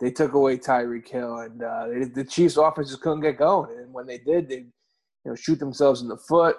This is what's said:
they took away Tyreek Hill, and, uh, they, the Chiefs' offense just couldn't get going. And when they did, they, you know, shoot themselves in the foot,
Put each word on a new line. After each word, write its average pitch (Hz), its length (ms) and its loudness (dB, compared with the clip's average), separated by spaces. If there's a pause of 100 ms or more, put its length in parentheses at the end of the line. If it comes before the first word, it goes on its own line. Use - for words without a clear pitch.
they 127 100 -2
took 135 220 0
away 135 260 4
Tyreek 120 500 -2
Hill, 120 300 -8
and, 117 240 -12
uh, 113 240 -6
they, 123 200 -4
the 131 180 -8
Chiefs' 165 320 2
offense 151 320 4
just 131 120 -14
couldn't 156 200 -2
get 147 180 -2
going. 196 400 2
And 123 140 -18
when 127 160 -14
they 123 100 -12
did, 156 300 0
they, 131 80 -8
you 123 160 -20 (540)
know, 120 100 -10
shoot 156 240 -2
themselves 135 420 2
in 120 60 -8
the 107 100 -8
foot, 165 400 2